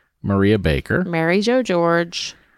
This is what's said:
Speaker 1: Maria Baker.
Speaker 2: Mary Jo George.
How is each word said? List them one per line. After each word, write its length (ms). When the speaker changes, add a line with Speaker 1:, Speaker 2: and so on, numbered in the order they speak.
Speaker 1:
Maria 360
Baker. 460
Speaker 2:
Mary 380
Jo 200
George. 720